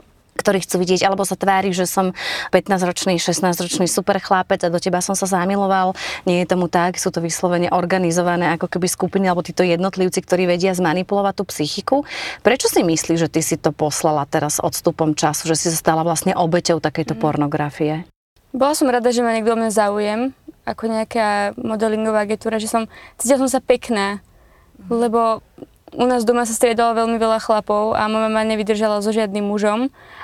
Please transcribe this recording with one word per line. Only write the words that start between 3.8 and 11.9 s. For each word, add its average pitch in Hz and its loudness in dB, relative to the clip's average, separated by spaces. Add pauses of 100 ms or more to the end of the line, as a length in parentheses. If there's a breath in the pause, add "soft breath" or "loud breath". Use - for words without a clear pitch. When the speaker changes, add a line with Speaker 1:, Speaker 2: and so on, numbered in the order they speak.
Speaker 1:
super 196 -2
chlapec 190 0
a 175 2
do 175 0
teba 180 -2
som 196 -2
sa 190 -2
zamiloval. 190 0 (260 loud breath)
Nie 180 2
je 180 2
tomu 180 0
tak, 180 2
sú - -4
to - -4
vyslovene 175 0
organizované 175 2
ako 175 -4
keby 180 -2
skupiny, 185 0
alebo 180 2
títo - -4
jednotlivci, 185 0
ktorí 180 0
vedia 175 2
zmanipulovať 185 0
tú 196 -4
psychiku. - -2 (440 loud breath)